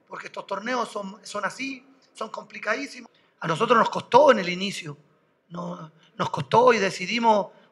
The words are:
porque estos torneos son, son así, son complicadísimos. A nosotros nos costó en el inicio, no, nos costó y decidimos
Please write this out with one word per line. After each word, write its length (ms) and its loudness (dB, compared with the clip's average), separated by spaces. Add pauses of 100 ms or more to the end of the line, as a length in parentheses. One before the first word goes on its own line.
porque 200 -16
estos 200 -12
torneos 440 -4
son, 320 -10
son 240 -6
así, 420 -10 (240)
son 160 -10
complicadísimos. 840 -8 (300)
A 80 -4
nosotros 300 4
nos 100 4
costó 440 6
en 80 2
el 100 -4
inicio, 480 -8 (500)
no, 420 -12 (260)
nos 140 -4
costó 440 4
y 40 0
decidimos 680 0 (240)